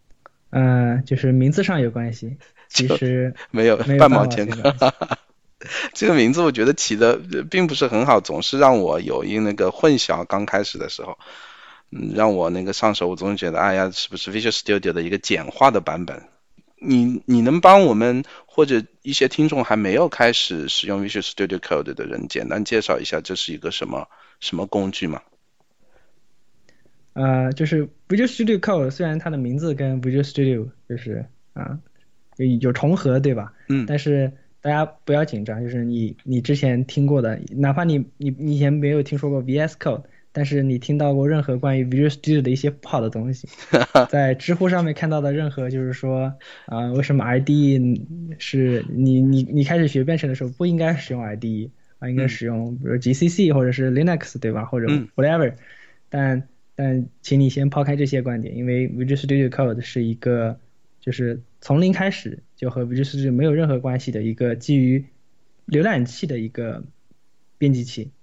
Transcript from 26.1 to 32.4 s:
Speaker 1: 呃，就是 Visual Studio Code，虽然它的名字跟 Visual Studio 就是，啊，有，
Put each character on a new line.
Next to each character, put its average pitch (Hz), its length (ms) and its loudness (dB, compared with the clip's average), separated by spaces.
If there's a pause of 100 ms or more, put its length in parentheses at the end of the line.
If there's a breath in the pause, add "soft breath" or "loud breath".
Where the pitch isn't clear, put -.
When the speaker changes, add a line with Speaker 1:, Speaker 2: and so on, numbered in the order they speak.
Speaker 1:
呃， 131 400 0
就 156 120 -2
是 151 220 0 (200)
Visual 214 200 2
Studio 220 320 0
Code， 151 320 0
虽 165 160 -4
然 156 100 -2
它 160 140 -4
的 147 60 -4
名 127 200 -2
字 160 160 -2
跟 135 260 -2
Visual 131 300 0
Studio 131 400 0 (180)
就 120 80 -8
是， - 300 -8 (280)
啊， - 260 -10 (560)
有， 131 100 -2